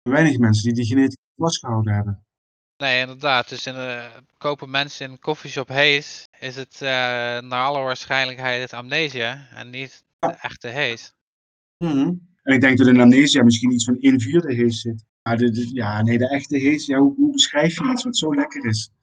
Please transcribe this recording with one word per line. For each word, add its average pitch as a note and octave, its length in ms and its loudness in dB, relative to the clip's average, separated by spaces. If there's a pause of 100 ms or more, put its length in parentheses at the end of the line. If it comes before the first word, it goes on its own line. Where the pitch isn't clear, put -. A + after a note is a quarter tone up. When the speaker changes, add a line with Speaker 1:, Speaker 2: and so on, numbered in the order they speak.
Speaker 1:
Weinig C#3 360 2
mensen A2 260 4
die A#2+ 100 0
die A#2+ 120 -2
genetica C3 360 0 (140)
vastgehouden A2+ 580 -2
hebben. G#2 320 -4 (520)
Speaker 2:
Nee, B2+ 240 0
inderdaad. C3 480 -2
Dus B2+ 160 -12
in, C3 100 -10
eh, B2 300 -10 (320)
kopen D3 320 -6
mensen C#3 360 -6
in C3 60 -14
een C3 80 -20
coffeeshop D3 500 -6
haze, C#3+ 580 0 (120)
is C3 160 -12
het, C3 260 -14
eh, C#3 80 -6 (500)
naar B2+ 260 -4
alle C#3+ 140 -2
waarschijnlijkheid B2+ 840 -4
het B2 120 -10
amnesia C3 760 -6
en A#2 200 -18
niet C3 340 -16 (160)
Speaker 1:
Ja. - 80 -4
Speaker 2:
de - 60 -4
echte - 380 -12
haze. B2 400 -6 (680)
Speaker 1:
Mhm. D#3+ 360 0 (300)
En C3+ 100 0
ik A#2+ 80 4
denk C3 160 4
dat B2+ 100 6
in B2 140 8
amnesia C3 420 6
misschien A#2 280 4
iets A#2+ 140 -2
van B2+ 140 0
een C3 220 4
vierde D3 360 0
haze A#2 220 2
zit. A2+ 260 -8 (180)
Maar A#2 140 -2
de, A#2+ 140 4
de, A#2+ 220 -4
ja, G#2+ 280 -2
nee, A#2 160 2
de B2+ 120 2
echte C#3+ 260 -4 (140)
haze, C#3+ 220 0
ja, C3+ 80 2
hoe, C#3 160 4
hoe C#3+ 160 2
beschrijf E3 460 0
je C4 140 -2
iets A#3 120 -2
wat B3 140 -6
zo D#3 180 -2
lekker C#3+ 300 -4
is? A2 260 -4 (120)